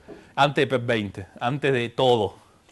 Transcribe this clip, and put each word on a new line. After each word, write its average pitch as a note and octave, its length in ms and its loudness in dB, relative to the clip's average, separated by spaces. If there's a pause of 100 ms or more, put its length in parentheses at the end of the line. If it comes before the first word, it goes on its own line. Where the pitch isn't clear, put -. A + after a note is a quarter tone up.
(320)
Antes D3 300 2
de C3 60 2
pep A#2+ 180 -2
veinte, G#2 400 -4 (120)
antes C#3 340 -2
de A#2+ 180 -2
todo. A#2+ 460 2 (360)